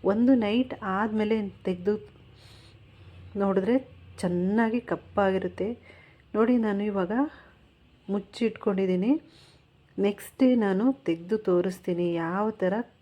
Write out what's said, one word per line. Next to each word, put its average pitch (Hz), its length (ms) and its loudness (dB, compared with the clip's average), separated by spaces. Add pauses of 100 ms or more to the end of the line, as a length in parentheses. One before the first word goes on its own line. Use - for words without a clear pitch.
(120)
ಒಂದು 240 220 4 (100)
ನೈಟ್ 247 300 0 (220)
ಆದಮೇಲೆ 214 420 0 (300)
ತೆಗೆದು 185 260 -2 (1500)
ನೋಡಿದ್ರೆ 190 340 2 (460)
ಚೆನ್ನಾಗಿ 202 580 0 (120)
ಕಪ್ಪಾಗಿರುತ್ತೆ. 190 760 -2 (680)
ನೋಡಿ, 226 200 4 (120)
ನಾನು 202 240 0
ಇವಾಗ 196 220 -2 (1000)
ಮುಚ್ಚಿಟ್ಕೊಂಡಿದ್ದೀನಿ. 196 1000 -2 (960)
ನೆಕ್ಸ್ಟ್ - 340 -6
ಡೇ 262 80 6 (180)
ನಾನು 196 180 2 (220)
ತೆಗೆದು 175 300 -2 (120)
ತೋರಿಸ್ತೀನಿ 180 580 0 (160)
ಯಾವ 185 220 -2 (180)
ಥರ 185 120 0 (280)